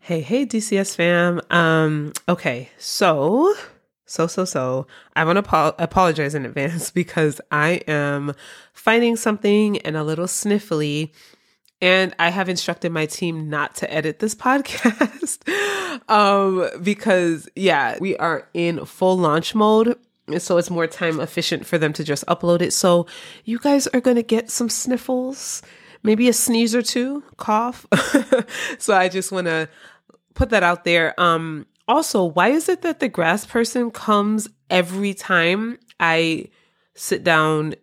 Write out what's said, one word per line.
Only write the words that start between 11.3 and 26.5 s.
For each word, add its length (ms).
and 380
I 120
have 180
instructed 420
my 160
team 420
not 280
to 180
edit 240
this 160
<laughs> 120
podcast, 1000
um, 580
because, 720
yeah, 460
we 160
are 360
in 340
full 300
launch 380
mode, 420
so 200
it's 120
more 180
time 320
efficient 460
for 120
them 140
to 100
just 240
upload 360
it. 100
So 340
you 160
guys 260
are 140
gonna 240
get 260
some 200
sniffles, 920
maybe 260
a 40
sneeze 420